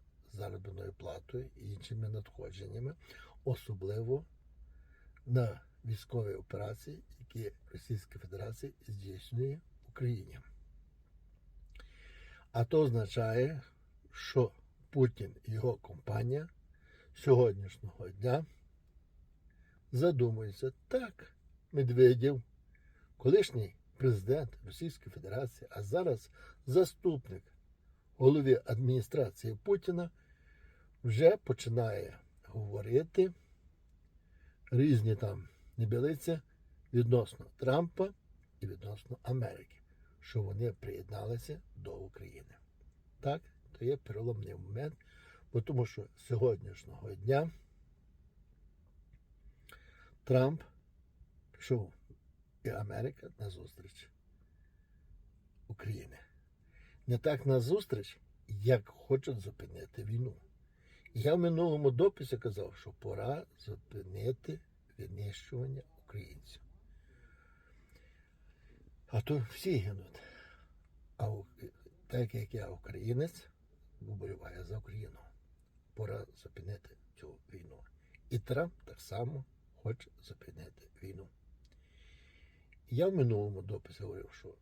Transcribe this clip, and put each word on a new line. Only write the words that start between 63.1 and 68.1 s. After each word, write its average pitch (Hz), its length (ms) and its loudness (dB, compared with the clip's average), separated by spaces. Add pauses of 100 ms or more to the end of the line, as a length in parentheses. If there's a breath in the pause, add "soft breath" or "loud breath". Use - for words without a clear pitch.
зупинити 104 1000 -8 (380)
винищування 104 840 -10 (240)
українців. - 560 -16 (2500 soft breath)